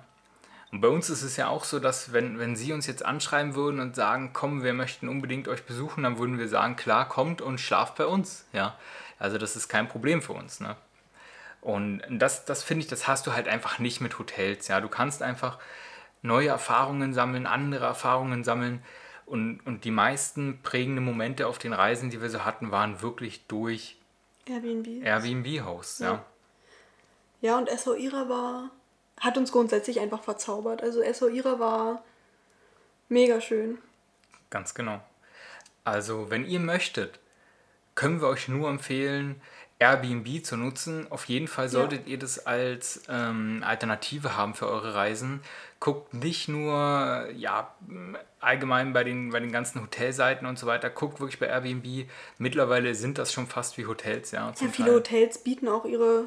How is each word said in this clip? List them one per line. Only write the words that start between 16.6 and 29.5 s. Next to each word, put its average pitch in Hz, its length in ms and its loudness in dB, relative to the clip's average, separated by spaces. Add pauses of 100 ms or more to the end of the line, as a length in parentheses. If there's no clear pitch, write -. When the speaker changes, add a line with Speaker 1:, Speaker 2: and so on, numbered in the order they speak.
Speaker 1:
sammeln, 127 340 2
andere 131 400 0
Erfahrungen 127 580 2
sammeln 120 380 0 (440)
und, 113 400 -4
und 117 180 -6
die 117 60 -2
meisten 135 720 0
prägenden 127 420 0
Momente 123 440 -2
auf 120 100 -4
den 117 140 -4
Reisen, 117 380 4
die 110 120 -8
wir 117 80 -4
so 110 140 -4
hatten, 110 260 -4
waren 101 320 2
wirklich 117 460 -8
durch 113 480 -4 (500)
Speaker 2:
Airbnb. 233 560 -6
Speaker 1:
Airbnb-Hosts, 117 1000 -2
ja. 92 120 -2
Speaker 2:
Ja. 104 120 -4 (1160)
Ja, 226 160 4
und 254 120 2
S 240 160 -2
V 247 100 2
Ira 262 340 -2
war, 247 420 -4 (500)
hat 247 180 2
uns 254 140 2